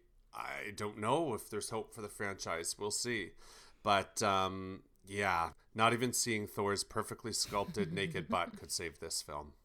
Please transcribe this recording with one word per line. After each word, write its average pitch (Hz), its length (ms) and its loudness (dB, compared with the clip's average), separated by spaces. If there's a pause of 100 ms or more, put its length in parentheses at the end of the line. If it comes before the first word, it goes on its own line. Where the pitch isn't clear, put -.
(340)
I 127 420 -8
don't 104 220 -6
know 127 360 2
if - 160 -6
there's 104 200 -4
hope 104 240 -4
for 117 80 -12
the 104 80 -6
franchise. 95 680 -4
We'll 104 140 -2
see. 113 400 -2 (500)
But, 98 400 4
um, 95 640 2 (220)
yeah, 95 440 2 (260)
not 113 180 6
even 120 200 2
seeing 107 340 2
Thor's 101 360 2
perfectly 107 500 -4
sculpted 98 600 0
naked 90 360 0
butt 85 280 0
could 82 140 -10
save 82 280 -4
this 82 220 -4
film. 76 320 -8 (120)